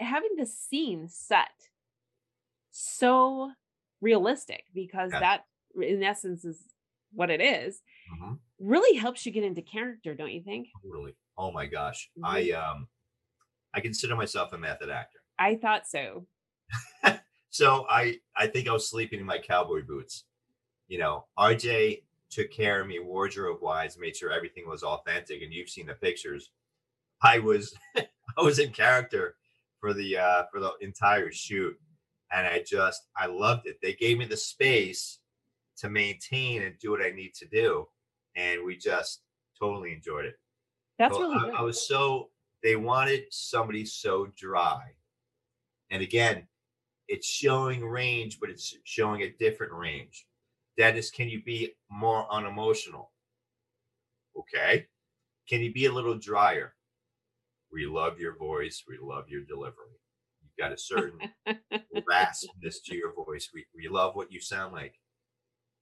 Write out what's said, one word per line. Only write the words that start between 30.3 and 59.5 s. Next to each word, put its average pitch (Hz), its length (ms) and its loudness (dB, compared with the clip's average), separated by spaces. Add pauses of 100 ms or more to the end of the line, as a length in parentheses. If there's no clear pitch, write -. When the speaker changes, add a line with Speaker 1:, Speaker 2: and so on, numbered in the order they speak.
Speaker 2:
for 101 80 -4
the 113 120 0 (100)
entire 98 500 2
shoot. 95 460 -4 (520)
And 92 160 0
I 87 160 0
just, - 540 0
I 92 100 -2
loved 110 400 2
it. - 160 -12
They 95 120 -2
gave 117 240 2
me 120 80 -2
the 107 100 -4
space - 840 0 (580)
to 101 120 -8
maintain 107 720 -2
and 90 160 -8
do 107 120 -4
what 101 120 0
I 92 80 0
need 92 260 -12
to 87 120 -16
do. 104 400 2 (480)
And 87 280 0
we 92 120 -4
just 90 460 -2 (360)
totally 101 360 -4
enjoyed 78 320 -8
it. - 100 -10 (600)
Speaker 1:
That's 269 180 4
Speaker 2:
So 370 60 0
Speaker 1:
really 302 160 0
Speaker 2:
I, - 80 0
Speaker 1:
good. 233 100 -6
Speaker 2:
I - 60 -2
was 117 260 -2
so, 139 420 2 (320)
they 113 140 4
wanted 131 560 2
somebody 107 540 -4
so 98 400 -2 (100)
dry. 92 560 0 (1000)
And 95 120 -2
again, 113 460 2 (600)
it's - 180 -4
showing 131 600 0
range, 117 540 -4
but 98 100 -6
it's - 340 -12
showing 107 380 0
a 92 100 -4
different 107 400 0
range. 82 540 -10 (500)
"Dennis, 113 340 4
can 120 180 -4
you 110 140 -8
be 113 320 -6 (160)
more 131 400 0
unemotional?" 104 800 -2 (1200)
"Okay." - 520 0 (600)
"Can 120 140 0
you 113 100 -2
be 131 140 2
a 127 60 4
little 117 260 -2
drier?" 101 580 2 (960)
"We 78 140 -6
love 80 340 -2
your 82 160 -6
voice. 76 520 -6
We 64 100 -16
love 67 320 -10
your 71 140 -10
delivery. 67 560 -14 (420)